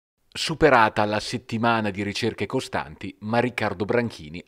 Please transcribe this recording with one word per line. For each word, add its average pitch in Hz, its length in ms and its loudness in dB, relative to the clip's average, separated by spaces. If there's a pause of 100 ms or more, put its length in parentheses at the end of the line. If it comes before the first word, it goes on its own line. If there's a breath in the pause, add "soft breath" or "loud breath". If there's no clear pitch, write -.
(280)
Superata 123 800 4
la 104 140 0
settimana 113 720 -2
di 95 100 -4
ricerche 104 460 -4
costanti, 90 720 -6
ma 107 180 -2
Riccardo 110 480 0
Branchini 90 640 -4